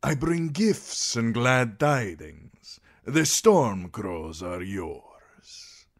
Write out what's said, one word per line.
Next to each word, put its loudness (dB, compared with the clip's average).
I 0
bring 0
gifts 0
and 0
glad 2
tidings. -4
The 2
Stormcrows 0
are -8
yours. -12